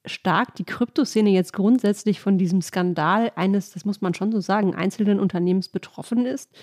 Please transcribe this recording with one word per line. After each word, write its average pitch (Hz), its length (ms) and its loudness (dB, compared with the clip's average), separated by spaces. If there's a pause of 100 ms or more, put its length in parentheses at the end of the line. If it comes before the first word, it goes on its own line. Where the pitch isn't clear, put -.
stark 190 520 -2
die - 80 -10
Kryptoszene 220 680 0
jetzt 185 240 2
grundsätzlich 208 640 0
von 196 200 2
diesem 180 240 2
Skandal 180 720 0
eines, 190 340 0
das - 160 -14
muss 202 160 -4
man 180 140 0
schon 208 160 -2
so 220 80 0
sagen, 196 340 0
einzelnen 196 460 0
Unternehmens 180 500 0
betroffen - 560 -4
ist. 262 240 -8 (140)